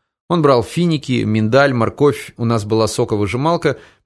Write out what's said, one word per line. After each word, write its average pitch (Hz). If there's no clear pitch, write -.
Он 170
брал 135
финики, 143
миндаль, 110
морковь, 123
у 120
нас 113
была 110
соковыжималка, 123